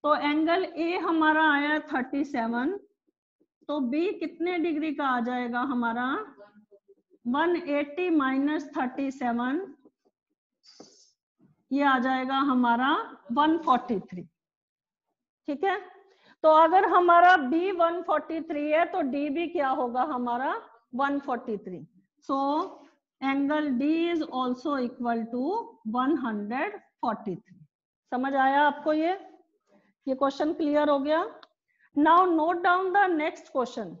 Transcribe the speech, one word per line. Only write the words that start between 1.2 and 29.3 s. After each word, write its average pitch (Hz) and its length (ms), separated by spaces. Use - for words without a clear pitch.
आया 294 280
थर्टी 277 440
सेवन, 247 520
तो 294 120
B 302 320
कितने 349 460
डिग्री 311 360
का 285 120
आ 247 140
जाएगा 247 400
हमारा? 247 640
वन 320 300
एटी 294 540
माइनस 277 680
थर्टी 269 320
सेवन, 254 640
ये 277 100
आ 269 160
जाएगा 262 360
हमारा 262 840
वन 311 260
फ़ोर्टी 240 420
थ्री। 175 220
ठीक 302 180
है, 392 160
तो 311 60
अगर 320 360
हमारा 349 520
बी 330 360
वन 339 300
फ़ोर्टी 320 380
थ्री 302 300
है, 320 140
तो 349 160
D 285 280
भी 330 180
क्या 294 220
होगा 254 340
हमारा? 247 600
वन 277 240
फ़ोर्टी 240 380
थ्री। 170 300
So 269 80
angle 285 440
D 269 40
is 311 80
also 254 560
equal 233 560
to 339 340
one 262 260
hundred 240 540
forty 208 300
three। - 300
समझ 269 240
आया 269 260
आपको 294 320
ये? 320 200